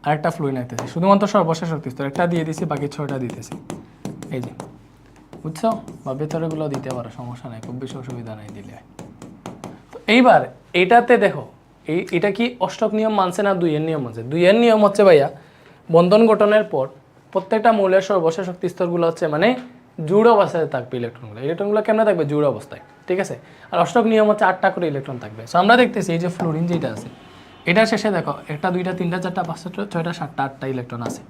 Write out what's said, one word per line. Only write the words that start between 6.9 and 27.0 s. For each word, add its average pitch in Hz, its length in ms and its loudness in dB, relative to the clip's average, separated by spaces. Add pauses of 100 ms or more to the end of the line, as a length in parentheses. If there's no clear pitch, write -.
পারো, 117 140 -10 (100)
সমস্যা 123 320 -14
নাই, 113 140 -14
খুব 123 160 -12
বেশি 127 200 -12
অসুবিধা 120 380 -12
নাই 107 180 -18
দিলে। 101 160 -18 (1160)
তো - 60 -18 (180)
এইবার 233 260 8 (400)
এটাতে 240 320 6 (120)
দেখো, 147 180 -2 (480)
এই, 170 80 0 (180)
এটা 196 200 2
কি 233 80 0 (200)
অষ্টক 208 320 -2
নিয়ম 220 220 0
মানছে 180 280 0
না 196 40 2 (100)
দুইয়ের 156 260 0
নিয়ম 156 180 -4
মানছে? 113 160 -10 (100)
দুইয়ের 175 320 4
নিয়ম 226 220 6
হচ্ছে 202 220 4
ভাইয়া, 151 200 8 (680)
বন্ধন 180 340 6
গঠনের 214 440 4
পর 135 120 -2 (480)
প্রত্যেকটা 214 360 2 (100)
মৌলের 190 300 4
সর্বশেষ 175 400 0
শক্তি 180 240 -10
স্তরগুলো 170 360 0
হচ্ছে 170 240 -4
মানে 165 140 2 (600)
জুড় 214 260 6
অবস্থায় 165 400 2
থাকবে 123 260 -6
ইলেকট্রনগুলো। 113 440 -10
ইলেকট্রনগুলো 202 420 -2
কেমনে 220 220 2
থাকবে? 170 220 2
জুড় 147 220 2
অবস্থায়, - 280 -12 (260)
ঠিক 185 160 -2
আছে। 139 120 -8 (360)
আর 175 140 -2
অষ্টক 226 260 2
নিয়ম 214 200 4
হচ্ছে 208 200 2
আটটা 185 220 0
করে 175 180 -4
ইলেকট্রন 139 320 -8
থাকবে। 107 180 -16 (100)
So - 100 -4
আমরা 208 200 6
দেখতেছি 208 340 0
এই 165 80 -2
যে 175 120 -2
ফ্লুরিন 165 360 -2
যেটা 151 240 -2
আছে, - 140 -14 (600)